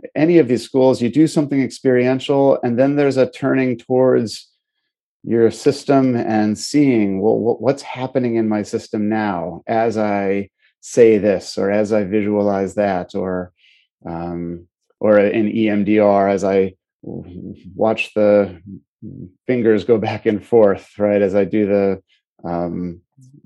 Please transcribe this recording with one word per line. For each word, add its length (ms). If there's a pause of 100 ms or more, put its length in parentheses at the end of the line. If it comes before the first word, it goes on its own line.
(140)
any 240
of 100
these 160
schools, 380
you 80
do 160
something 340
experiential, 1040
and 160
then 180
there's 220
a 100
turning 480
towards 760 (760)
your 280
system 640
and 420
seeing, 640
well, 140
wh-, 260
what's 220
happening 520
in 140
my 140
system 440
now 600
as 280
I 540 (300)
say 400
this, 400
or 100
as 240
I 120
visualize 680
that, 380
or, 380 (540)
um, 640 (320)
or 200
in 280
E 220
M 140
D 160
R, 280
as 160
I 300 (300)
w-, 520 (200)
watch 400
the 460 (840)
fingers 400
go 140
back 260
and 180
forth, 540
right? 240
As 140
I 100
do 220
the, 340 (420)
um, 580 (440)